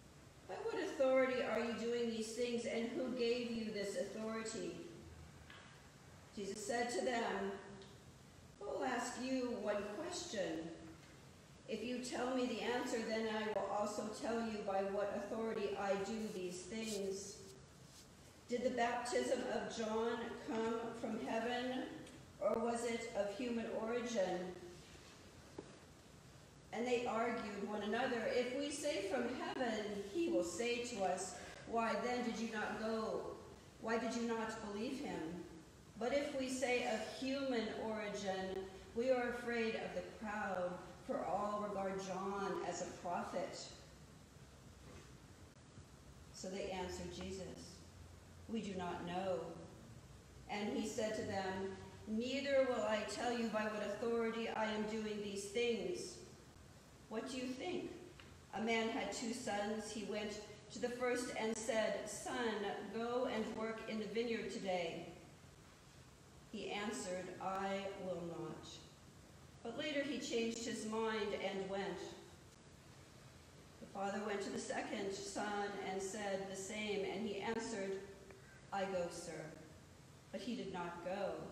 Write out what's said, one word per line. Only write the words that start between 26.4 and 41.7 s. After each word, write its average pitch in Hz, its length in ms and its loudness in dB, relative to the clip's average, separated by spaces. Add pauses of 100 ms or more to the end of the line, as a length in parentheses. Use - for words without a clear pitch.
And 220 140 0
they 247 220 4
argued 208 600 2
one 208 140 0
another, 226 460 4
"If 247 280 4
we 285 140 2
say, 302 400 0
'From 247 260 2
heaven,' 214 680 0 (100)
he - 160 6
will - 140 6
say 240 420 2
to 196 180 0
us, 185 300 2 (340)
'Why 220 340 4
then 240 240 2
did 208 120 2
you 226 140 0
not 214 280 0
go? 220 580 0 (440)
Why 226 160 4
did 233 160 2
you 233 140 2
not 226 400 0
believe 233 320 -2
him?' 175 460 -2 (520)
But 247 160 2
if 285 240 2
we 262 100 2
say, 247 380 4
'Of 214 320 0
human 262 640 2
origin,' 190 880 0 (240)
we 247 160 4
are 240 200 6
afraid 233 460 2
of - 200 -2
the 185 80 0 (160)
crowd, 190 580 0 (300)
for - 180 2
all 208 360 2
regard 196 420 2